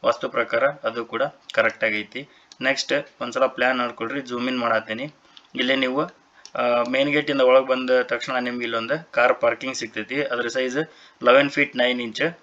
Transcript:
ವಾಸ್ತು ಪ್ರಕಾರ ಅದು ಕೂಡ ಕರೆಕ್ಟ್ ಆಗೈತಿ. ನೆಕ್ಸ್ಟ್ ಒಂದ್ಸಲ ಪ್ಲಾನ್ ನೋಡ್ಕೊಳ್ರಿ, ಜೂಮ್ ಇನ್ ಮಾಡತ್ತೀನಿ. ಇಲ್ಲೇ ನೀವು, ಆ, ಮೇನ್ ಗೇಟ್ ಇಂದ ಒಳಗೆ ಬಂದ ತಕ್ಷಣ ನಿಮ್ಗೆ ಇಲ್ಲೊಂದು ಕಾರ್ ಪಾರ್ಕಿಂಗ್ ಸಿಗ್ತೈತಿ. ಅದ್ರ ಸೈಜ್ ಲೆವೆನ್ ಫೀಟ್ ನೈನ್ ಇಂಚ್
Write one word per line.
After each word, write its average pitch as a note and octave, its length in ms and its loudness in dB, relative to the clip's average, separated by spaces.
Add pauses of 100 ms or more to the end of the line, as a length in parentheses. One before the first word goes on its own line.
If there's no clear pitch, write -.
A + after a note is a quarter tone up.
ವಾಸ್ತು - 240 -2
ಪ್ರಕಾರ A#2+ 340 -2
ಅದು A#2 420 -4
ಕೂಡ A2+ 180 -4 (300)
ಕರೆಕ್ಟ್ A2 300 0
ಆಗೈತಿ. G#2+ 460 -4 (320)
ನೆಕ್ಸ್ಟ್ C3 320 -2 (280)
ಒಂದ್ಸಲ B2+ 240 0
ಪ್ಲಾನ್ B2+ 320 0
ನೋಡ್ಕೊಳ್ರಿ, B2 440 -4
ಜೂಮ್ B2 260 -4
ಇನ್ B2+ 120 -2
ಮಾಡತ್ತೀನಿ. A#2 540 -2 (420)
ಇಲ್ಲೇ B3+ 200 2
ನೀವು, C4 260 0 (540)
ಆ, A#2+ 340 2
ಮೇನ್ C3+ 220 2
ಗೇಟ್ D3 180 0
ಇಂದ C#3 120 2
ಒಳಗೆ C3 240 6
ಬಂದ B2+ 240 0
ತಕ್ಷಣ B2+ 480 0
ನಿಮ್ಗೆ B2 260 -4
ಇಲ್ಲೊಂದು A#2 480 -4
ಕಾರ್ B2 300 4
ಪಾರ್ಕಿಂಗ್ A#2+ 340 -2
ಸಿಗ್ತೈತಿ. A#2 480 -6
ಅದ್ರ A#2+ 240 -4
ಸೈಜ್ B2+ 300 -2 (460)
ಲೆವೆನ್ C3+ 260 6
ಫೀಟ್ C#3+ 260 0
ನೈನ್ B2 260 0
ಇಂಚ್ C3+ 420 -4